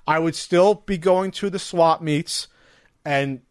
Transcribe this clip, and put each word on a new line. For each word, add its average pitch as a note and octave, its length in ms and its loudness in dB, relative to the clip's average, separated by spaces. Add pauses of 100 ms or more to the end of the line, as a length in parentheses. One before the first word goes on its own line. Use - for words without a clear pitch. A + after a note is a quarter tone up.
I D#3 120 2
would E3 160 0
still F#3 400 2
be G3+ 220 -6
going F#3 360 0
to G3+ 180 -6
the F3+ 80 -8
swap E3 420 2
meets D3+ 480 -4 (560)
and C#3 360 -2 (100)